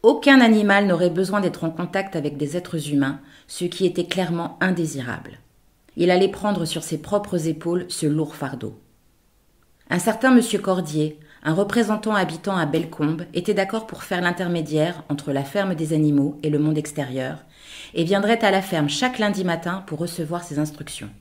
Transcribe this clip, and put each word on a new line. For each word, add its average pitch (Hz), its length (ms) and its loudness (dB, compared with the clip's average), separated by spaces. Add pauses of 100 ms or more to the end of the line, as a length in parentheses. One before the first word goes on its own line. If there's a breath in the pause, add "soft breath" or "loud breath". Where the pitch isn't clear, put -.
Aucun 269 400 8
animal 208 460 6
n'aurait 175 240 4
besoin 190 300 0
d'être 175 220 -2
en 165 60 0
contact 180 460 -6
avec 147 220 -4
des 147 200 -4
êtres 160 320 -6
humains, 143 300 0 (280 loud breath)
ce - 180 -6
qui 175 200 -2
était 175 200 0
clairement 170 540 -4
indésirable. 151 800 -4 (600)
Il 175 140 4
allait 185 160 4
prendre 196 380 -2
sur 156 180 -6
ses 156 140 -6
propres 180 500 -2
épaules 170 420 -2
ce - 160 -4
lourd 151 300 0
fardeau. 123 440 -8 (1080)
Un 175 100 0
certain 226 320 2
monsieur 233 280 6
Cordier, 151 600 -2 (240 loud breath)
un 156 100 0
représentant 214 600 0
habitant 180 420 -2
à 165 80 2
Bellecombe, 156 580 -2 (100)
était 175 200 -2
d'accord 208 340 -2
pour - 160 -14
faire 180 180 -4
l'intermédiaire 170 880 0
entre 143 220 -4
la 139 120 0
ferme 190 320 -2
des 156 180 -2
animaux 147 500 2
et 156 60 0
le 147 100 2
monde 151 180 2
extérieur, 135 680 -6 (480 loud breath)
et 170 100 0
viendrait 202 400 2
à 202 80 6
la 190 100 4
ferme 156 280 0
chaque 247 300 -2
lundi 202 240 0
matin 175 440 -4
pour 151 120 -6
recevoir 170 440 -6
ses 147 160 -4
instructions. 151 500 -6 (120)